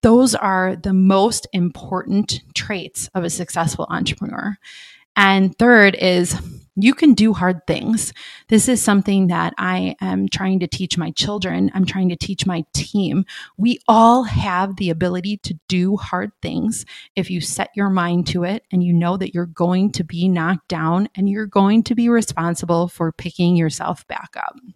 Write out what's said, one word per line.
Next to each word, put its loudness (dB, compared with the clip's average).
Those 6
are 0
the -4
most 4
important -4
traits -8
of -2
a -4
successful -4
entrepreneur. -6
And 4
third 6
is 0
you 4
can 6
do 4
hard -2
things. -4
This 4
is 2
something 2
that -2
I -4
am -4
trying -2
to -4
teach -6
my -4
children. -4
I'm 0
trying -2
to -6
teach -8
my -4
team. -2
We 0
all 6
have -2
the -4
ability -4
to -8
do 0
hard -6
things -4
if -4
you -4
set -6
your 0
mind 0
to -2
it -6
and 0
you 0
know 2
that -6
you're -4
going 0
to -6
be -2
knocked -2
down 0
and 0
you're -4
going 4
to -2
be 2
responsible 0
for -4
picking 0
yourself -2
back -12
up. -10